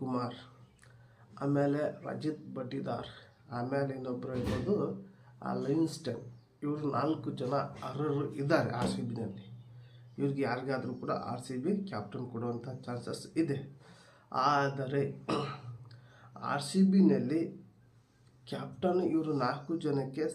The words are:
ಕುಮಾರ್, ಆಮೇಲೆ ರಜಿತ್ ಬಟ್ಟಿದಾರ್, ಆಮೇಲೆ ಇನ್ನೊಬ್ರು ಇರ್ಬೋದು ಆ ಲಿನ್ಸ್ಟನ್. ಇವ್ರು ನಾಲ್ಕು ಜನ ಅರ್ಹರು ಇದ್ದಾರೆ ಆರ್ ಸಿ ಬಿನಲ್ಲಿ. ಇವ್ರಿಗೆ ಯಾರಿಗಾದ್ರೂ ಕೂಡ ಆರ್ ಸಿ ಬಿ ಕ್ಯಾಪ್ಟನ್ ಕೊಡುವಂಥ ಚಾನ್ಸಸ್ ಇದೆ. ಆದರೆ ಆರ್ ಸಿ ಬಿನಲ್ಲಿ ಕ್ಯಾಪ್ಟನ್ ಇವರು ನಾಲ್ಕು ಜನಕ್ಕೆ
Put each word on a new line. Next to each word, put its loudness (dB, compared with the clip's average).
ಕುಮಾರ್, -2
ಆಮೇಲೆ 4
ರಜಿತ್ -4
ಬಟ್ಟಿದಾರ್, -4
ಆಮೇಲೆ 0
ಇನ್ನೊಬ್ರು -4
ಇರ್ಬೋದು 2
ಆ 0
ಲಿನ್ಸ್ಟನ್. 0
ಇವ್ರು 0
ನಾಲ್ಕು 0
ಜನ 0
ಅರ್ಹರು 0
ಇದ್ದಾರೆ 4
ಆರ್ 2
ಸಿ -4
ಬಿನಲ್ಲಿ. -6
ಇವ್ರಿಗೆ 2
ಯಾರಿಗಾದ್ರೂ -2
ಕೂಡ 0
ಆರ್ -6
ಸಿ -4
ಬಿ 4
ಕ್ಯಾಪ್ಟನ್ -6
ಕೊಡುವಂಥ -4
ಚಾನ್ಸಸ್ -6
ಇದೆ. 0
ಆದರೆ 4
ಆರ್ 0
ಸಿ 4
ಬಿನಲ್ಲಿ 8
ಕ್ಯಾಪ್ಟನ್ 0
ಇವರು 2
ನಾಲ್ಕು 0
ಜನಕ್ಕೆ 0